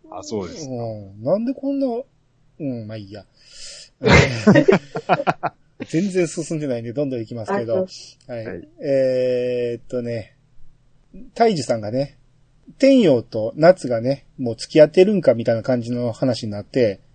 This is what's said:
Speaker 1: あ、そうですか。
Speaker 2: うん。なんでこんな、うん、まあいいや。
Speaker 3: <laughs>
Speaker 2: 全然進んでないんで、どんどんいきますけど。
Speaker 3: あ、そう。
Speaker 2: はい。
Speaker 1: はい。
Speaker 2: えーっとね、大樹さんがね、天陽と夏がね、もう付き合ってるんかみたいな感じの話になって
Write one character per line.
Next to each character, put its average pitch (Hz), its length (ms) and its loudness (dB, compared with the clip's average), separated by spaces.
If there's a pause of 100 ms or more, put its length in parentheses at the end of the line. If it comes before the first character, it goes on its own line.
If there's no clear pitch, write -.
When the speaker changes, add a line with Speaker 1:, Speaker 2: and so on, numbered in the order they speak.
Speaker 1:
あ、 92 140 -14
そ 104 180 -6
う 87 60 -8
で - 80 -14
す 156 120 -14
か。 131 60 -10
Speaker 2:
う 123 40 -8
ん。 107 460 -12
な 175 140 0
ん 226 80 -4
で 269 80 -4
こ 277 180 -6
ん 277 80 -4
な、 269 80 -2
う - 760 -12
ん、 120 240 -8
ま 110 80 -10
あ - 20 -10
い 107 60 -12
い 95 80 -16
や。 101 140 -16 (760)
Speaker 3:
<laughs> - 40 -6 (1800)
Speaker 2:
全 185 220 -2
然 180 180 0
進 160 300 -6
ん - 20 -4
で 147 80 -4
な 123 100 -2
い 117 40 -6
ん 113 40 -12
で、 120 80 -10
ど 143 120 -2
ん 135 40 -4
ど 127 80 -4
ん 113 40 -6
い 110 40 -8
き 117 100 -14
ま 113 100 -10
す 196 100 -4
け 117 100 -4
ど。 185 180 -2
Speaker 3:
あ、 - 40 -2
そ - 300 -20 (120)
う。 - 20 -12
Speaker 2:
は 117 100 -10
い。 110 40 -12
Speaker 1:
は 92 100 -10
い。 - 120 -16 (120)
Speaker 2:
え 127 1000 0
ー - 20 -14
っ - 80 -20
と 123 140 -4
ね、 117 340 -8 (960)
大 226 220 2
樹 135 80 -4
さ 120 140 -2
ん 107 40 -8
が 104 100 -8
ね、 135 260 -6 (600)
天 269 240 6
陽 135 200 4
と 110 340 -6
夏 160 320 4
が 117 140 -2
ね、 135 240 -4 (120)
も 120 140 -4
う 113 40 -6
付 - 180 -14
き 156 80 8
合 151 40 12
っ 151 40 -6
て 185 140 6
る 208 100 4
ん 180 80 0
か 123 120 4
み 117 120 -2
た 120 80 0
い - 20 0
な 110 80 -6
感 123 180 0
じ 117 100 -8
の 120 200 -4
話 123 320 -2
に 107 80 -8
な 101 100 -8
っ - 20 -14
て 110 380 0 (140)